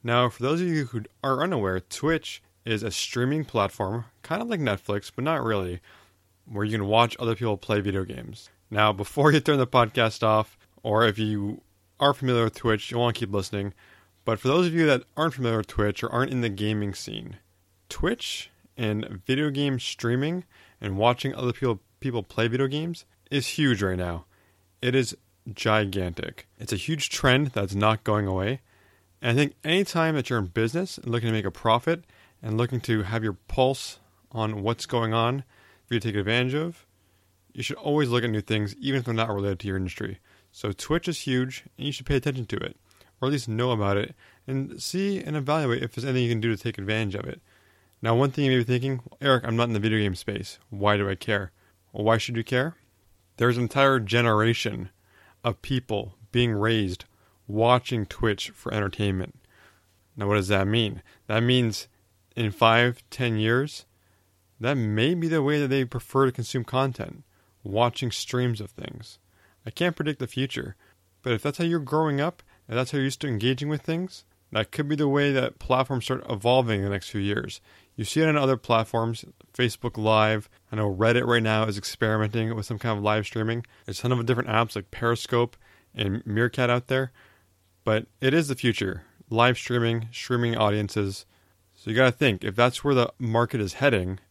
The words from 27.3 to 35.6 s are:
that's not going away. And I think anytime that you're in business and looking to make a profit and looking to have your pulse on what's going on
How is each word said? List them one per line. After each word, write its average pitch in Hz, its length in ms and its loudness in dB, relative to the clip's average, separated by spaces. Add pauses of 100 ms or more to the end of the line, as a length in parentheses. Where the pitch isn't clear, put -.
that's 98 260 -2
not 107 300 2
going 104 220 0
away. 95 340 -2 (640)
And 120 100 0
I - 20 2
think 143 200 2 (100)
anytime 165 500 0
that 135 140 -2
you're 120 100 0
in 98 80 0
business 117 520 -2
and 120 120 -8
looking 117 180 0
to 113 40 0
make 107 140 -2
a 95 40 -2
profit 123 540 0 (380)
and 110 160 -4
looking 123 240 -2
to 110 200 0
have 110 220 -4
your 104 80 -2 (160)
pulse - 500 0 (320)
on 107 320 -4
what's 113 240 -4
going 113 280 -2
on 120 300 0 (420)